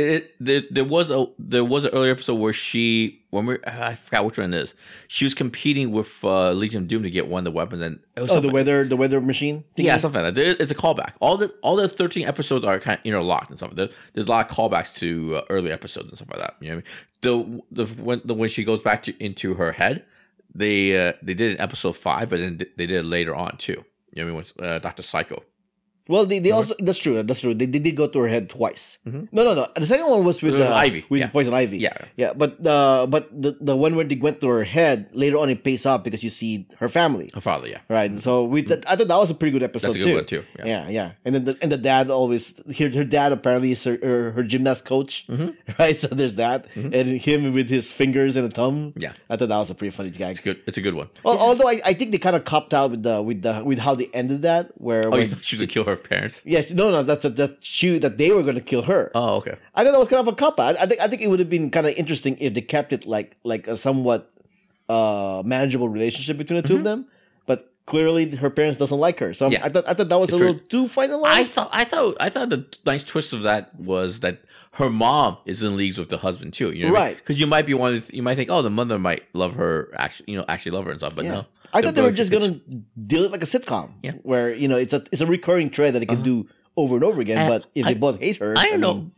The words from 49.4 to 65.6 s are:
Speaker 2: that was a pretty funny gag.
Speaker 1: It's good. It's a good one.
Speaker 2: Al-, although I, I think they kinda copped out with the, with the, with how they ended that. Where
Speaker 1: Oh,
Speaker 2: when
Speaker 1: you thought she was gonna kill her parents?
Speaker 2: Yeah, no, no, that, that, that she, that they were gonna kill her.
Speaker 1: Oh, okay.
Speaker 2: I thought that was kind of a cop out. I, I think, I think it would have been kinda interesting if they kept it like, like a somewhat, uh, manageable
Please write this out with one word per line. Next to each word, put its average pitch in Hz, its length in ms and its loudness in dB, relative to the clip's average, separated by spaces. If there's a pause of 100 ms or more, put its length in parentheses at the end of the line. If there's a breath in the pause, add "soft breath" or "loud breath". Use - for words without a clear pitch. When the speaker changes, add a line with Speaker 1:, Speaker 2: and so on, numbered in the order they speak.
Speaker 2:
that 104 80 2
was 101 120 0
a 90 60 -12
pretty 98 200 -8
funny 95 140 -8
gag. 92 220 -6
Speaker 1:
It's 90 100 -8
good. 95 260 -6
It's - 100 -6
a 101 40 -4
good 95 140 0
one. 73 120 -8 (180)
Speaker 2:
Al-, 233 120 4
although 247 320 6
I, 226 160 0
I 190 80 4
think 220 180 -4
they 196 60 0
kinda 175 240 2
copped 151 320 -2
out 139 180 2
with 113 120 -6
the, 113 180 0
with 107 220 -4
the, 110 200 -2
with 135 160 0
how 135 160 0
they 123 180 -4
ended 127 280 -2
that. 170 340 0
Where 113 320 0
Speaker 1:
Oh, 135 40 2
Speaker 2:
when 127 100 4
Speaker 1:
you 110 60 2
thought 98 160 -8
she - 120 -6
was 107 60 -4
gonna 98 100 -2
kill 110 140 0
her 98 160 0
parents? 101 440 -4
Speaker 2:
Yeah, 156 160 2 (100)
no, 196 200 2
no, 147 120 4
that, 147 180 0
that, 123 160 -2
that 143 240 0
she, 180 380 0
that 123 180 -2
they 160 140 4
were 196 120 4
gonna 123 180 -2
kill 123 220 -2
her. 165 320 0
Speaker 1:
Oh, 113 220 2
okay. - 180 -6 (200 soft breath)
Speaker 2:
I 208 80 4
thought 277 80 6
that 277 80 8
was 240 100 4
kind 254 100 4
of 233 80 2
a 220 80 0
cop 302 240 2
out. 147 200 4
I, 175 40 2
I - 40 4
think, 196 140 2
I 214 60 2
think 233 140 -4
it 214 80 0
would 185 100 4
have 170 100 0
been 160 220 0
kinda 151 260 2
interesting 143 420 -2
if 131 140 0
they 117 80 -2
kept 147 320 -2
it 117 120 -4
like, 107 380 -4
like 110 240 -4
a 110 100 -4
somewhat, 127 540 0 (580)
uh, 101 560 0
manageable 127 440 0